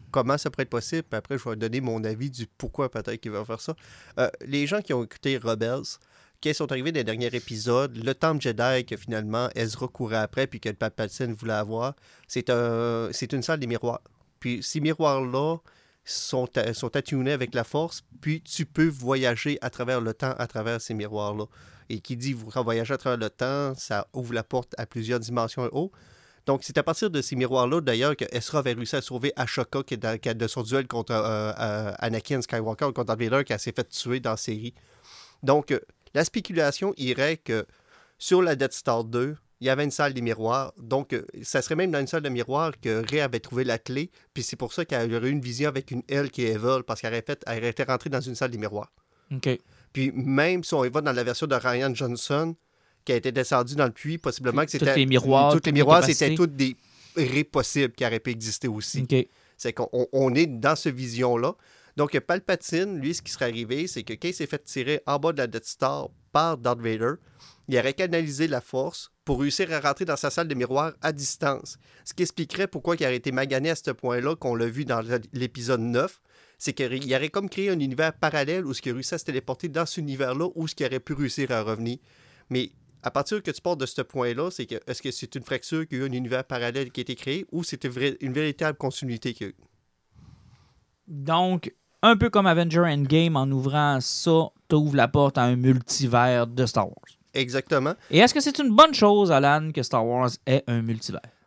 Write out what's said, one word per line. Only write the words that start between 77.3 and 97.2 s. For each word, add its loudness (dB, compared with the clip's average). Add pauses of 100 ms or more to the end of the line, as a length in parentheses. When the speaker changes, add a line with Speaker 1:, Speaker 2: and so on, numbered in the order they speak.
Speaker 1:
créé -2
un 0
univers 0
parallèle 0
où -4
ce -8
qui -4
a -2
réussi -6
à -4
se -12
téléporter -6
dans -2
cet -8
univers-là, -2
où -4
ce -8
qui -2
aurait -2
pu -6
réussir -2
à 2
revenir. -2 (520)
Mais -2 (300)
à -6
partir -2
que -4
tu -8
pars -2
de -4
ce -4
point-là, -2
c'est -8
que, -8 (100)
est-ce -8
que -6
c'est -10
une -8
fracture -4
qu'il -8
y -4
a -2
un -4
univers -2
parallèle -4
qui -8
a -4
été -8
créé, -6
ou -4
c'est -6
une -4
vraie, -2
une -4
véritable -2
continuité -4
qu'il -8
y -10
a -12
eu ? -20 (1500)
Speaker 2:
Donc, 2 (300)
un 10
peu 4
comme 6
Avenger 6
Endgame, 4
en 4
ouvrant 4
ça, 4 (200)
t'ouvres 4
la 8
porte 4
à 6
un 4
multivers 4
de 2
Star 2
Wars. -16 (360)